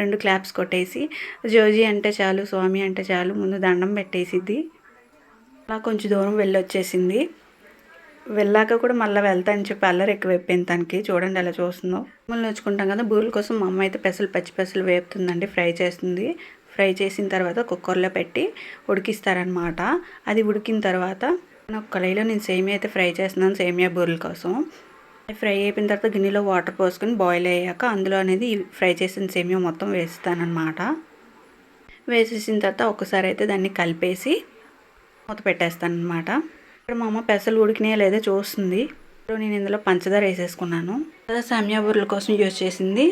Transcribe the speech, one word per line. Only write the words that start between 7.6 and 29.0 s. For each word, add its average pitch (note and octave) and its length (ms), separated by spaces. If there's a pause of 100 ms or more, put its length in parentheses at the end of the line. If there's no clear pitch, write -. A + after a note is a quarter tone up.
వెళ్ళాక G#3+ 460
కూడా B3 180
మళ్ళీ G3+ 260
వెళ్తా F#3 280
అని G3+ 140
చెప్పి G3+ 200
అల్లరి F#3+ 260
ఎక్కువైపోయింది F3+ 540
తనకి. F3 380
చూడండి F#3 360
ఎలా F3 180
చూస్తుందో. F3+ 400 (260)
పూలు A#3 180
నొచ్చుకుంటాం G3+ 480
కదా, G#3+ 180
బూరెల A3 260
కోసం G#3 240
మా F#3+ 100
అమ్మ F#3 140
అయితే F#3+ 200
పెసలు, F#3+ 300
పచ్చి F3 240
పెసలు F#3 300
వేపుతుందండి, F3+ 640
ఫ్రై F3 120 (140)
చేస్తుంది. F3+ 460 (480)
ఫ్రై G3 140 (120)
చేసిన G3 340
తర్వాత F#3 240 (120)
కుక్కర్లో F#3 480
పెట్టి E3+ 260 (460)
ఉడికిస్తారనమాట. F3+ 920 (520)
అది A3 180
ఉడికిన G#3+ 280 (100)
తర్వాత F#3 360 (560)
ఒక G#3+ 40 (120)
కళాయిలో F#3 340
నేను G#3+ 200
సేమియా F#3+ 260
అయితే G#3 180
ఫ్రై F3+ 140 (100)
చేస్తున్నాను, F#3+ 440
సేమియా F3+ 360
బూరెల E3+ 300
కోసం. F3 260 (880)
ఫ్రై G3+ 220
అయిపోయిన G#3 280
తర్వాత G#3+ 220
గిన్నెలో G3 380
వాటర్ F3+ 280
పోసుకొని F#3+ 440
బాయిల్ F3 320
అయ్యాక F3+ 280 (120)
అందులో F#3+ 280
అనేది F#3+ 300
ఈ - 20 (220)
ఫ్రై F3+ 240